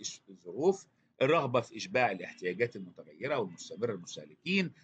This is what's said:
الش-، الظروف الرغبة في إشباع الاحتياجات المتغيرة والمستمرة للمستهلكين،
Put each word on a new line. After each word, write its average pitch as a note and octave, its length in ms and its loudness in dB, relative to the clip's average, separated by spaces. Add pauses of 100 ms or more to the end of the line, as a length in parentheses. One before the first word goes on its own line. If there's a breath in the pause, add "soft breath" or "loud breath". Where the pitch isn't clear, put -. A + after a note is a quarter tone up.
الش-، - 280 -10
الظروف G2+ 580 0 (360)
الرغبة C3+ 380 4
في - 160 -6
إشباع G#2+ 340 2
الاحتياجات F2+ 640 -2
المتغيرة F2+ 600 -6
والمستمرة G2+ 540 -4
للمستهلكين، F#2+ 800 -2 (120)